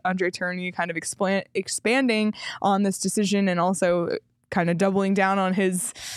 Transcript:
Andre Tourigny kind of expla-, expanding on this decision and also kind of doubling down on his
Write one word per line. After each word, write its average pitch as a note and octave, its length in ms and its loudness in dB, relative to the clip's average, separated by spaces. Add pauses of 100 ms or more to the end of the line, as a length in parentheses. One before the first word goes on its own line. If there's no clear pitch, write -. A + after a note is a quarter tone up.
Andre F#3 240 0
Tourigny F3+ 440 -6
kind F3 160 -4
of E3 60 -10
expla-, F#3+ 480 -2 (100)
expanding G#3+ 800 0 (300)
on G3 220 4
this G3 140 0
decision G3 500 0
and F3 120 0
also F3 560 2 (340)
kind E3+ 200 0
of E3+ 80 0
doubling G3 360 2
down G3 240 2
on F#3 160 2
his F#3 380 0 (240)